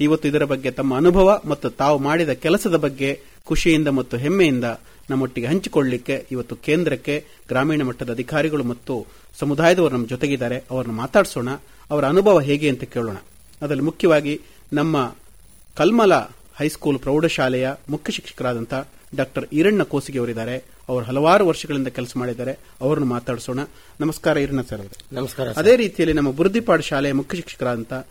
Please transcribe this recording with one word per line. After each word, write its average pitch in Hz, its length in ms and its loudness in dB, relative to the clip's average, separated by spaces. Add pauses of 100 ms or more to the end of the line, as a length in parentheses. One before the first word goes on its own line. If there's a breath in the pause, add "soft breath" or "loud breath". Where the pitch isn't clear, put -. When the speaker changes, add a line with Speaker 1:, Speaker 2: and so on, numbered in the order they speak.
Speaker 1:
ಇವತ್ತು 151 280 2
ಇದರ 147 160 2
ಬಗ್ಗೆ 131 260 -2
ತಮ್ಮ 131 260 -2
ಅನುಭವ 185 480 6
ಮತ್ತು 143 260 -4
ತಾವು 139 280 2
ಮಾಡಿದ 151 320 0
ಕೆಲಸದ 165 460 0
ಬಗ್ಗೆ 139 440 -2 (240 soft breath)
ಖುಷಿಯಿಂದ 156 440 2
ಮತ್ತು 127 280 -2
ಹೆಮ್ಮೆಯಿಂದ 143 480 2 (460 soft breath)
ನಮ್ಮೊಟ್ಟಿಗೆ 127 360 -2
ಹಂಚಿಕೊಳ್ಳಲಿಕ್ಕೆ 135 840 -2
ಇವತ್ತು 120 260 -8
ಕೇಂದ್ರಕ್ಕೆ 147 680 -2 (240 soft breath)
ಗ್ರಾಮೀಣ 147 340 0
ಮಟ್ಟದ 123 280 -6
ಅಧಿಕಾರಿಗಳು 147 540 -2
ಮತ್ತು 123 420 -6 (320 soft breath)
ಸಮುದಾಯದವರು 160 560 4
ನಮ್ಮ 120 120 -2
ಜೊತೆಗಿದ್ದಾರೆ. 127 640 -4
ಅವರನ್ನು 120 240 -4
ಮಾತಾಡಿಸೋಣ, 127 540 0 (420 soft breath)
ಅವರ 147 140 0
ಅನುಭವ 180 360 6
ಹೇಗೆ 147 280 0
ಅಂತ 131 160 -2
ಕೇಳೋಣ. 113 320 -6 (460)
ಅದರಲ್ಲಿ 143 220 -2
ಮುಖ್ಯವಾಗಿ 151 560 2 (320 soft breath)
ನಮ್ಮ 143 420 0 (640)
ಕಲ್ಮಲ 202 380 4 (420)
ಹೈಸ್ಕೂಲ್ 147 420 -2
ಪ್ರೌಢಶಾಲೆಯ 135 720 0 (200)
ಮುಖ್ಯ 151 220 -6
ಶಿಕ್ಷಕರಾದಂಥ 123 600 -6 (420 soft breath)
ಡಾಕ್ಟರ್ 135 360 -4
ಈರಣ್ಣ 185 300 2
ಕೋಸಿಗೆ 139 360 -4
ಅವರಿದ್ದಾರೆ. 120 460 -6 (240 soft breath)
ಅವರು 123 160 -2
ಹಲವಾರು 156 420 4
ವರ್ಷಗಳಿಂದ 143 420 -2
ಕೆಲಸ 127 280 -8
ಮಾಡಿದ್ದಾರೆ, 123 420 -6 (220 soft breath)
ಅವರನ್ನು 143 260 0
ಮಾತಾಡಿಸೋಣ. 120 540 -4 (400 soft breath)
ನಮಸ್ಕಾರ 156 380 0
ಈರಣ್ಣ 139 240 -2
ಸರ್ 110 180 -10
ಅವರೇ. 98 360 -16
Speaker 2:
ನಮಸ್ಕಾರ 127 300 -6
ಸರ್. 113 120 -6
Speaker 1:
ಅದೇ 214 180 6
ರೀತಿಯಲ್ಲಿ 175 380 0
ನಮ್ಮ 143 160 0
ಬುರ್ದಿಪಾಡು 180 520 2
ಶಾಲೆಯ 139 300 -2
ಮುಖ್ಯ 135 240 -2
ಶಿಕ್ಷಕರಾದಂಥ 123 580 -6 (160)